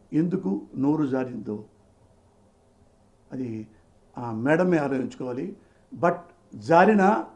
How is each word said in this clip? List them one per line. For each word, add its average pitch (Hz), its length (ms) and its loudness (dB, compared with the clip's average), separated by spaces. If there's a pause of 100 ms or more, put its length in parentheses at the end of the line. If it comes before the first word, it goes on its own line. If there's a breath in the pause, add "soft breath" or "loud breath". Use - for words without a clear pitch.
(140)
ఎందుకు 170 540 -2 (100)
నోరు 147 280 0
జారిందో 120 600 -6 (1700)
అది 113 360 -8 (500 soft breath)
ఆ 120 140 -8
మేడమే 160 460 2
ఆలోచించుకోవాలి. 135 800 -4 (380 soft breath)
But 170 200 0 (400)
జారిన 190 680 4 (100)